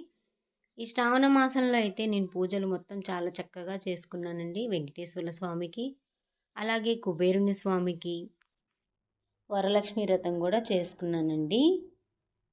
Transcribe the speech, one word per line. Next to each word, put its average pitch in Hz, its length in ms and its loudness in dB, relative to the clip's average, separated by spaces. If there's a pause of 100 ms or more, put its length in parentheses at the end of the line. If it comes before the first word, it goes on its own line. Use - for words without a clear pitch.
(760)
ఈ 233 80 -8
శ్రావణ 240 420 4
మాసంలో 262 500 4
అయితే 214 280 0
నేను 202 220 2
పూజలు 185 400 -2
మొత్తం 190 340 -4
చాలా 180 280 -4
చక్కగా 180 480 -8
చేసుకున్నానండి. 175 880 -6
వెంకటేశ్వర 170 640 -4
స్వామికి, 170 540 -6 (720)
అలాగే 220 400 0
కుబేరుని 196 580 2
స్వామికి 180 600 -2 (1400)
వరలక్ష్మి 202 540 0
వ్రతం 185 360 0
కూడా 180 220 2
చేసుకున్నానండి. 170 1000 0 (920)